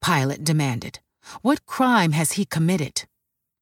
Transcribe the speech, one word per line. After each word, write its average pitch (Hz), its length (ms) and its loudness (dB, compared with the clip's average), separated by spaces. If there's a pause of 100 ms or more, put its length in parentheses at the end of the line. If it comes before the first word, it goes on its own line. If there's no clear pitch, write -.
Pilate 143 440 0
demanded. 147 560 -2 (420)
"What 285 240 0
crime 226 460 2
has 151 200 0
he 196 140 -2
committed?" 160 640 -2 (540)